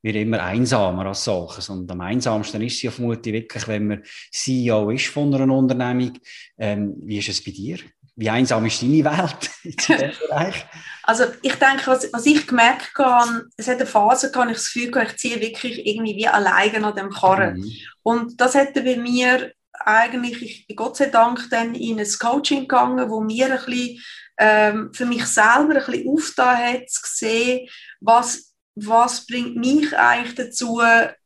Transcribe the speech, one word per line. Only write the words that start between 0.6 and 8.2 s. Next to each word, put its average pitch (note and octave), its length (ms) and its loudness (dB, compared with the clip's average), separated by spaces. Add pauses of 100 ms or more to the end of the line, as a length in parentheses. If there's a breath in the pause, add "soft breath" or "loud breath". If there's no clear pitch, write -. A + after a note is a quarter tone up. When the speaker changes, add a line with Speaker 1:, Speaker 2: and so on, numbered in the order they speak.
Speaker 1:
als G2 180 -6
solches. F#2 460 -6
Und F#2 200 -10
am F2+ 120 -10
einsamsten A2 600 -4
ist A#2+ 160 -6
sie B2+ 100 -6
ja A2+ 40 -4
vermutlich A#2 420 -4
wirklich, A2+ 360 -8
wenn G#2 180 -2
man G#2 160 -4 (280 loud breath)
C B2+ 340 -2
E A#2 80 2
O G#2+ 160 2
ist B2+ 180 -2
von D3 260 0
einer C3+ 200 2
Unternehmung. B2+ 680 0 (380 loud breath)
Ähm, G#2 380 -4 (100)
wie G#2 140 -6
ist G2+ 100 -6
es G2 120 -6
bei G2 100 -12
dir? G#2 260 -10 (400)
Wie A2 120 -2